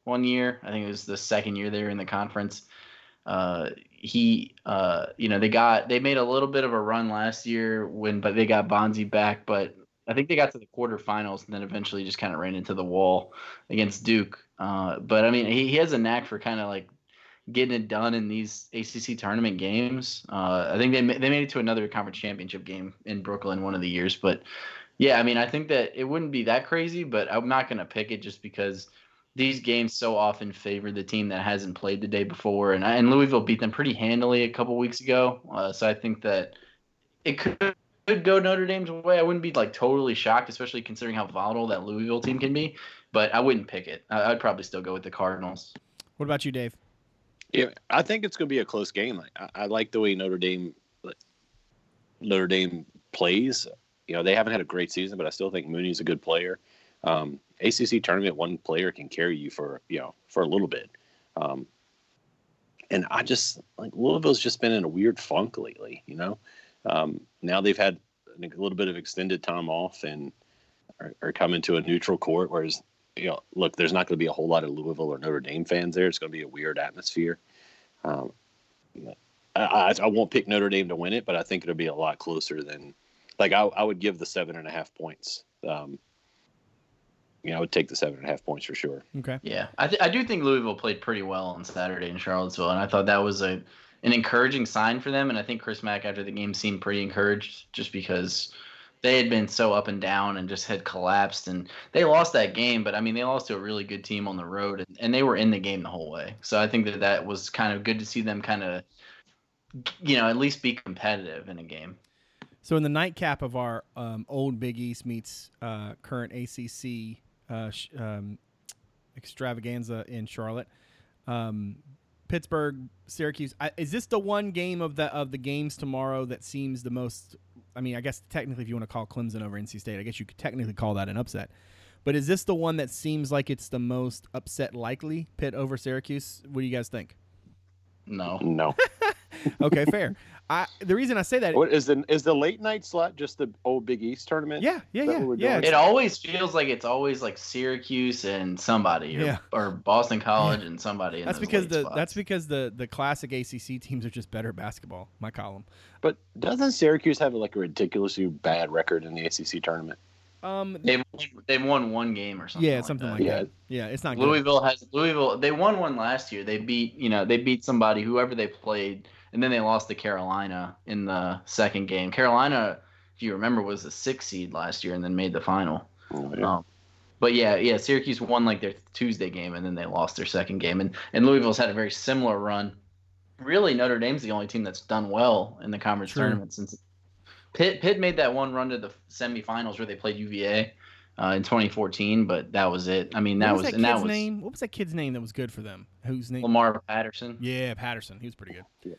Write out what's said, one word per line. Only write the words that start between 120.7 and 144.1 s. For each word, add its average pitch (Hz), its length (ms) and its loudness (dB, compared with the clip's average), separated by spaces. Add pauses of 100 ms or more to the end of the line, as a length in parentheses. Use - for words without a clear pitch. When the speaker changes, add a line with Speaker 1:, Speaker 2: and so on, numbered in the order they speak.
Speaker 2:
um, 110 520 -6 (500)
Pittsburgh, 147 640 -4 (180)
Syracuse, 151 520 -6
I, 151 180 -4
is 156 140 -4
this 233 160 -4
the 220 120 2
one 202 320 -2
game 175 300 -4
of 156 140 -4
the, 151 100 0
of 143 260 -4
the 139 60 -8
games 143 400 -4
tomorrow 135 480 -4
that 123 180 -10
seems 135 400 -8
the 127 80 -6
most, 123 460 -8 (380)
I 123 60 -8
mean, 127 140 -4
I 120 60 -8
guess 127 280 -6
technically 127 340 -6
if 110 40 -10
you 117 80 -6
wanna 113 120 -6
call 110 200 -8
Clemson 113 340 -6
over 104 160 -8
N 104 80 -8
C 107 140 -14
State, 104 200 -8
I 98 40 -10
guess 113 160 -10
you 107 60 -8
could - 120 -20
technically 117 360 -6
call 107 220 -2
that 98 140 -2
an 98 80 -4
upset. 113 320 -6 (540)
But 143 120 2
is 143 120 0
this 180 160 2
the 190 120 0
one 165 220 0
that 139 120 -4
seems 151 420 -4
like 139 180 0
it's 135 200 -6
the 127 100 -4
most 127 540 -4
upset - 420 -6
likely, 143 520 -6 (100)
Pitt 139 180 -4
over 135 220 -4
Syracuse? 135 680 -6
What 135 140 -6
do 131 60 -2
you 123 80 -2
guys 120 140 -4
think? - 260 -10 (920)
Speaker 1:
No. 92 360 -4
Speaker 3:
No. 80 380 2
Speaker 2:
<laughs> 508 60 8 (760)
Okay, 151 240 4
fair. 196 300 0 (340)
I, 165 160 2 (140)
the 185 160 2
reason 247 220 2
I 190 40 2
say 247 180 2
that 175 160 2
Speaker 3:
What 147 160 6
is 147 140 4
the, 139 240 4
is 151 140 4
the 156 120 6
late 165 240 2
night 214 240 -2
slot 170 320 -2
just 143 220 -8
the 135 120 -2 (140)
old 127 220 0
Big 113 180 -2
East 120 240 -6